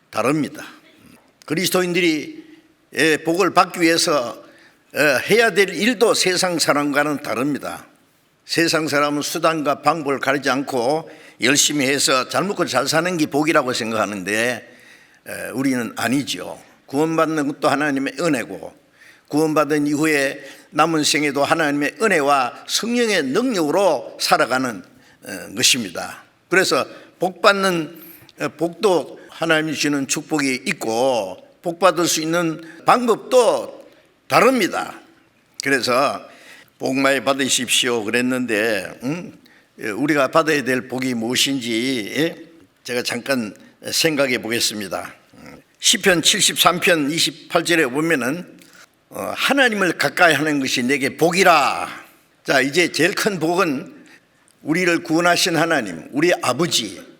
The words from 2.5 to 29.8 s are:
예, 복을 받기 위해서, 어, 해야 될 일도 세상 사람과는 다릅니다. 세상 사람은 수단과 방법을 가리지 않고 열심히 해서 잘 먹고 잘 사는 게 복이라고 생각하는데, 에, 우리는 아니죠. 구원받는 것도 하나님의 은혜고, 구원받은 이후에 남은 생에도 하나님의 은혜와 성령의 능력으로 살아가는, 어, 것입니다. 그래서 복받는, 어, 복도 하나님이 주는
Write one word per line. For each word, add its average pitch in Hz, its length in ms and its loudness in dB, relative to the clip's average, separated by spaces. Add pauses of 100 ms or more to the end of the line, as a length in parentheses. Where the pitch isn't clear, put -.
예, 151 240 4
복을 165 360 0
받기 180 260 2
위해서, 156 640 2 (520)
어, 117 60 0 (300)
해야 226 200 6
될 185 200 2
일도 202 440 2
세상 180 440 0
사람과는 147 640 0
다릅니다. 104 640 -6 (580)
세상 160 440 0
사람은 147 340 0
수단과 160 600 -2
방법을 143 380 0
가리지 135 300 0
않고 135 600 -2 (300)
열심히 139 460 2
해서 131 420 0
잘 139 160 -2
먹고 185 220 -2
잘 127 200 0
사는 165 300 0
게 151 100 0
복이라고 151 460 2
생각하는데, 107 1040 -4 (500)
에, 95 280 -10
우리는 127 420 -2
아니죠. 107 640 -4 (260)
구원받는 156 640 0
것도 151 200 -2
하나님의 139 520 -2
은혜고, 101 540 -4 (540)
구원받은 151 580 2
이후에 143 580 0 (260)
남은 156 340 2
생에도 143 400 0
하나님의 147 580 0
은혜와 143 680 2
성령의 220 560 0
능력으로 170 960 0
살아가는, 127 640 0 (420)
어, 92 320 -12
것입니다. 110 640 -2 (280)
그래서 170 360 2 (320)
복받는, 190 840 0 (380)
어, 151 80 -2
복도 170 720 0 (120)
하나님이 160 440 0
주는 143 320 -2